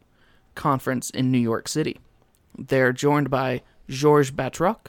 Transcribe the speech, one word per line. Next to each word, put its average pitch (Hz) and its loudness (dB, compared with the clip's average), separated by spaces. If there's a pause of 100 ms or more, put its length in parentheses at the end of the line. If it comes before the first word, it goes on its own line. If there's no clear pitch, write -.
(540)
conference 131 -2
in 127 -2
New 127 2
York 113 -2
City. 147 -4 (580)
They're 131 2
joined 143 0
by 131 -2 (260)
Georges 143 4
Batroc 147 -4